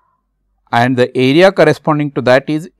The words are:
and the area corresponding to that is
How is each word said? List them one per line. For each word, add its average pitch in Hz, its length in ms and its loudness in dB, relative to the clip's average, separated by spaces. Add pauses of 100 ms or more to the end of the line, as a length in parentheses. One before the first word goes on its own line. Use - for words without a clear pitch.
(720)
and 123 260 0
the 123 200 -2
area 143 340 2
corresponding 151 640 -2
to 143 100 -8
that 127 260 0
is 156 320 -8